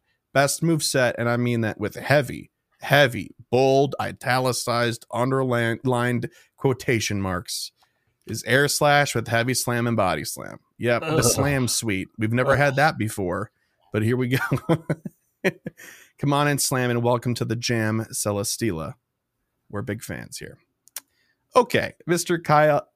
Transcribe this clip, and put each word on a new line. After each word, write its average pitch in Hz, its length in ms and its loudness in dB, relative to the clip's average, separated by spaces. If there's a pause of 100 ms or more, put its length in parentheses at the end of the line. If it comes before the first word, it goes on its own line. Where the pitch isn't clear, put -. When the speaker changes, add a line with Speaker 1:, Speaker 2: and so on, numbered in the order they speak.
(320)
Speaker 1:
Best 139 300 2
moveset, 147 560 2
and 117 100 0
I 120 80 0
mean 120 240 0
that 110 180 -2
with 101 160 -4
heavy, 123 560 0 (300)
heavy, 127 540 2 (160)
bold, 135 500 4
italicized, 120 1120 -2
underlined 120 1200 0 (260)
quotation 113 640 -2
marks, 92 500 -6 (560)
is 107 180 -8
Air 135 240 4
Slash 143 460 2
with 113 140 -4
Heavy 117 240 0
Slam 120 340 -2
and 117 100 0
Body 87 280 0
Slam. - 360 -12 (180)
Yep, 117 240 0
the 160 40 -8 (100)
Speaker 2:
Ugh. 160 80 4
Speaker 1:
Slam 131 440 2
Suite. 98 480 -2
We've 110 160 -2
never 131 200 2
Speaker 2:
Ugh. 127 60 2
Speaker 1:
had 139 180 2
that 151 200 2
before, 101 540 -4 (420)
but 107 100 0
here 120 140 0
we 127 120 -2
go. 139 560 -2 (600)
<laughs> 190 60 0 (680)
Come 143 140 0
on 147 160 2
and 139 140 0
slam 127 260 0
and 120 140 0
welcome 120 320 0
to 117 100 -4
the 117 120 -2
jam, 110 540 0
Celesteela. 101 840 -4 (720)
We're 104 140 -8
big 107 200 -6
fans 60 360 -12
here. - 180 -16 (960)
Okay, - 400 2 (120)
Mister 170 320 0
Kyle, 151 580 4